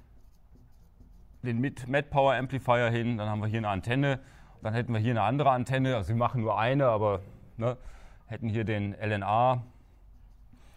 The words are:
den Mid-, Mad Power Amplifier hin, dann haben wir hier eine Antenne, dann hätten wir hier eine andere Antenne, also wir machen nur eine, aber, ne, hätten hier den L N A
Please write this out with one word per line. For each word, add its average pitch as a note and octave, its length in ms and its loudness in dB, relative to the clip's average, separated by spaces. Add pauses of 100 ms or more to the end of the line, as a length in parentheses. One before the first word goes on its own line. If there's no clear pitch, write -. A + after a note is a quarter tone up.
(1400)
den A#2+ 180 -2
Mid-, C3 280 -4
Mad C#3+ 220 0
Power C3+ 260 4
Amplifier B2 540 2
hin, A#2 280 0
dann G#2+ 120 -4
haben G#2+ 100 -2
wir G#2+ 80 -2
hier G#2+ 100 0
eine A2 120 -2
Antenne, C3 500 0 (420)
dann A2 140 -2
hätten A#2+ 180 -2
wir A2 60 0
hier A2+ 120 0
eine A2 120 2
andere C#3 260 2
Antenne, C3 460 0
also G2 140 -2
wir A2+ 60 0
machen A#2+ 260 0
nur G#2+ 160 0
eine, C3 300 2
aber, G#2 340 2 (360)
ne, A#2 180 -2 (520)
hätten A2+ 200 -8
hier A2 160 -2
den G2+ 300 -2
L G#2+ 180 -4
N G2+ 120 -2
A A#2+ 400 2 (1120)